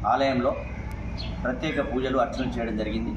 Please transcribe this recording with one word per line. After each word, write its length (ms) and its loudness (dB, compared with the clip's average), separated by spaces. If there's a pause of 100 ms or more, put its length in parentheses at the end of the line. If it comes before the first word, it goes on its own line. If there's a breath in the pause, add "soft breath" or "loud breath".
ఆలయంలో 480 4 (880)
ప్రత్యేక 500 -2
పూజలు 240 2
అర్చనలు 360 2
చేయడం 240 -2
జరిగింది. 400 -2